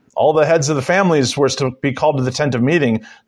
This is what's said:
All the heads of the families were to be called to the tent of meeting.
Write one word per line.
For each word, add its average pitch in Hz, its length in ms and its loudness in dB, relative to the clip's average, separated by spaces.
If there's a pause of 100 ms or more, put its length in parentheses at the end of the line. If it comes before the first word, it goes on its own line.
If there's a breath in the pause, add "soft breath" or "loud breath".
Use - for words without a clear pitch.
(180)
All 143 160 2
the 156 120 2
heads 160 220 2
of 151 80 0
the 135 60 -2
families 170 560 0
were 139 100 2
to 131 240 -2 (100)
be 139 120 -2
called 147 240 0
to 131 60 -2
the 127 80 -2
tent 143 220 -2
of 120 80 -2
meeting. 127 440 0 (220 loud breath)